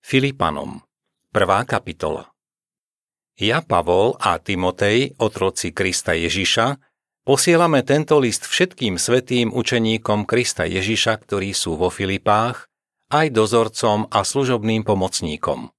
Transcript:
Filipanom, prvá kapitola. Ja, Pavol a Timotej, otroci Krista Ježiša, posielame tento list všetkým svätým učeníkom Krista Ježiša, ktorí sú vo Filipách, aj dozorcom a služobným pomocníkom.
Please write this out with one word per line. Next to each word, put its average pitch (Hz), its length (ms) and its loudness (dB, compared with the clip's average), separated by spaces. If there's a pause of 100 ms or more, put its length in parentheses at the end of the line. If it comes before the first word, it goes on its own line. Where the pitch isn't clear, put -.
Filipanom, 82 800 -2 (540)
prvá 98 320 2
kapitola. 80 640 -6 (1040)
Ja, 110 240 0
Pavol 90 560 2
a 87 240 0
Timotej, 101 800 0
otroci 95 540 -2
Krista 90 420 -2
Ježiša, 98 640 0 (460)
posielame 165 580 2
tento 151 320 2
list 127 320 0
všetkým 117 480 -2
svätým 120 560 0
učeníkom 110 720 0
Krista 120 400 -2
Ježiša, 101 560 -2
ktorí 98 320 -4
sú 85 240 -4
vo 90 160 0
Filipách, 104 760 -2 (420)
aj 156 220 2
dozorcom 110 760 2
a 104 160 0
služobným 113 640 0
pomocníkom. 80 840 -2 (100)